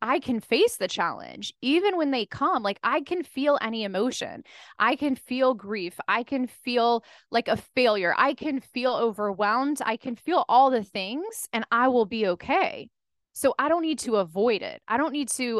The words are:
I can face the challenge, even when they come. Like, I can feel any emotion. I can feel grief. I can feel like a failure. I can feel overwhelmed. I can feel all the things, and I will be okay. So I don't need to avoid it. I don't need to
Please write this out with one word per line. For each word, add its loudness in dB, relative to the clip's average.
I 0
can -4
face 2
the -2
challenge, -6
even 2
when 0
they -2
come. -2
Like, -2
I 0
can -4
feel 0
any -4
emotion. -4
I 4
can -2
feel 0
grief. -8
I 0
can -2
feel 0
like 0
a 0
failure. 2
I 4
can -4
feel -2
overwhelmed. 0
I -2
can -8
feel 0
all 6
the 2
things, -8
and -2
I 4
will 4
be -2
okay. -2
So 0
I 0
don't 2
need -2
to 0
avoid 0
it. -8
I -2
don't -2
need -4
to -2